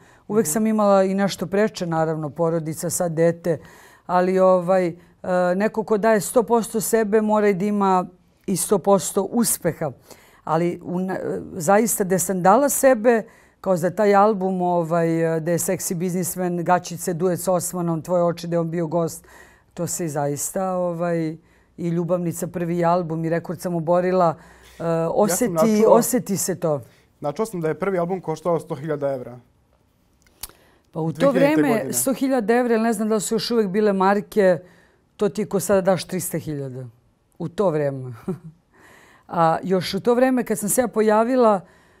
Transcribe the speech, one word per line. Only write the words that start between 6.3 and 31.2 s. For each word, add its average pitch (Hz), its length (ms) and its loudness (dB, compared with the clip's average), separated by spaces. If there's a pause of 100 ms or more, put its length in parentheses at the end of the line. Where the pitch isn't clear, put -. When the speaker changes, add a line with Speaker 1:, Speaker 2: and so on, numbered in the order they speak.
Speaker 1:
posto 226 380 0
sebe 220 400 2
mora 214 280 2
i 202 60 2
da 180 100 -2
ima 196 420 2 (400)
i 190 100 0
sto 196 220 0
posto 196 460 2
uspeha. 175 680 -2 (540)
Ali 170 380 0
u 175 180 -6
na-, 185 160 -4 (360)
zaista 196 520 2
gde 185 140 0
sam 185 240 -2
dala 226 260 6
sebe, 240 540 4 (380)
kao 190 160 0
za 170 140 0
taj 202 240 2
album, 190 480 2
ovaj, 170 460 0 (320)
da 156 100 -4
je 170 80 0
Seksi 185 360 -4
biznismen, 175 720 -4
Gaćice, 175 500 -2
duet 170 260 -2
s - 80 -4
Osmanom, 170 540 -2
Tvoje 175 220 -2
oči, 170 220 -4
da 170 100 -4
je 170 40 0
on 165 100 -4
bio 170 160 -4
gost, 165 380 -4 (500)
to 170 120 -6
se 175 180 -6
i 165 40 -4
zaista, 147 640 -4
ovaj, 170 640 -2 (400)
i 170 120 -6
Ljubavnica, 170 580 -2
prvi 175 380 -2
album, 165 400 0
i 160 40 -2
rekord 165 320 -4
sam 180 140 -4
oborila, 175 600 2 (420)
e, - 60 -8 (240)
oseti, 196 360 0
Speaker 2:
Ja 175 140 0
sam 226 100 4
načuo 214 240 6
Speaker 1:
oseti 220 440 2
se - 200 -4
to. 156 240 -2 (400)
Speaker 2:
Načuo 147 260 -4
sam 185 140 -8
da 156 80 -2
je 151 80 -2
prvi 190 220 -2
album 170 220 -2
koštao 160 400 -2
sto 165 140 -10
hiljada 143 340 -4
evra. 123 300 -8 (1500)
Speaker 1:
Pa 165 80 -8
u 160 120 -4
to - 100 -12